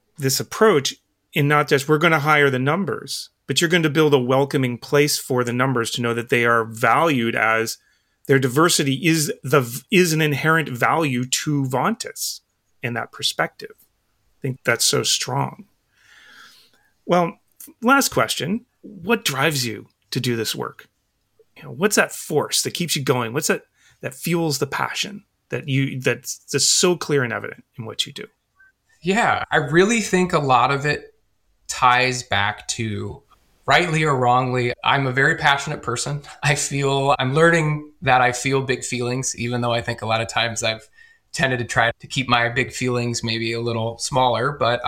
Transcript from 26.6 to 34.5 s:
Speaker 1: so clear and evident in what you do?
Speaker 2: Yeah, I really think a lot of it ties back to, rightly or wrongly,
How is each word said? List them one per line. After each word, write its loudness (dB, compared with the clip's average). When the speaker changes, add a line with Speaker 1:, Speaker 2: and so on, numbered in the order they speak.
Speaker 1:
so 4
clear -2
and -4
evident -8
in -12
what -6
you -16
do? -14
Speaker 2:
Yeah, 0
I 2
really 4
think 0
a 2
lot 4
of -2
it -4
ties 2
back -2
to, -6
rightly 2
or 2
wrongly, 2